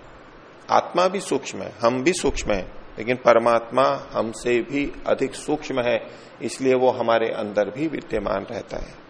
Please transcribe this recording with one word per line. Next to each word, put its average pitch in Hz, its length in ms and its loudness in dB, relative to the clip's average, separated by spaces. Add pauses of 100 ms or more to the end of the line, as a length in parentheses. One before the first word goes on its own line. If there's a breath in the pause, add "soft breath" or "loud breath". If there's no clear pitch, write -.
(720)
आत्मा 160 360 2
भी 190 120 -2
सूक्ष्म 131 420 -4
है, 92 120 -10 (120)
हम 127 180 2
भी 170 100 4
सूक्ष्म - 400 0
हैं, 98 180 -2 (260)
लेकिन 110 180 0
परमात्मा 120 1000 4
हमसे 113 480 0
भी 139 460 -4
अधिक 131 280 0
सूक्ष्म 151 460 -4
है, 117 260 0 (340 loud breath)
इसलिए 131 320 0
वो 127 160 6
हमारे 113 400 2
अंदर 104 400 -2
भी 147 180 -4
विद्यमान 104 640 -4
रहता 95 260 -10
है। - 320 -12